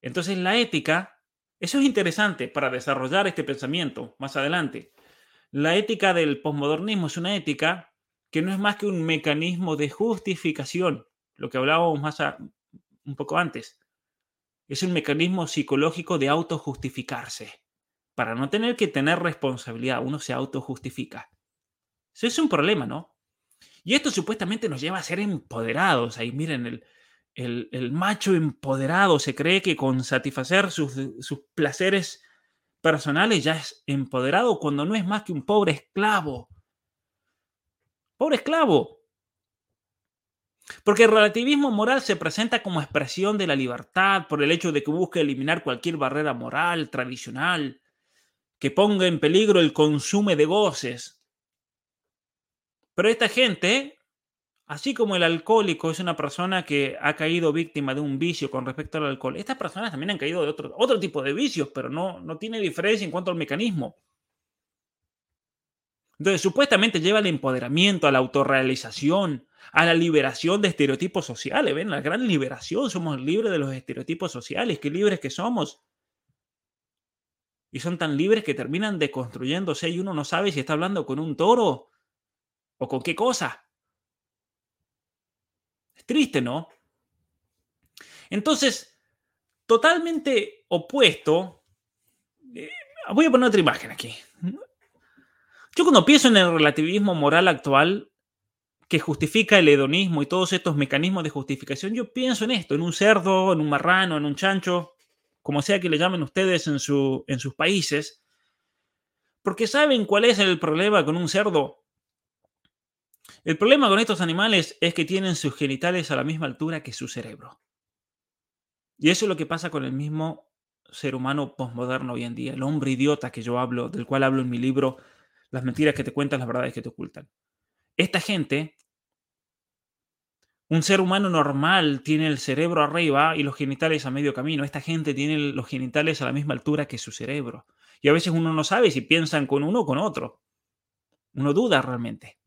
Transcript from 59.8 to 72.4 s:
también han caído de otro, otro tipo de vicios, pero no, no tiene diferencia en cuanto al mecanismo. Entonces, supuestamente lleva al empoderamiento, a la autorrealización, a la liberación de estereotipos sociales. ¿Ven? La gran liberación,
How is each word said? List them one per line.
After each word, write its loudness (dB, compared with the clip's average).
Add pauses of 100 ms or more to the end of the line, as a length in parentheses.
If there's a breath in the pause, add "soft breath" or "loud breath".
también -8
han -6
caído -4
de -2
otro, -10
otro 2
tipo -4
de -2
vicios, -2
pero -8
no, -8
no -12
tiene -8
diferencia -2
en -8
cuanto -4
al -4
mecanismo. -4 (2250)
Entonces, 0
supuestamente 2
lleva 2
al 0
empoderamiento, 2
a 6
la 6
autorrealización, 0 (260 loud breath)
a 6
la 4
liberación 2
de 2
estereotipos 0
sociales. -2
¿Ven? -4
La -4
gran -2
liberación, -2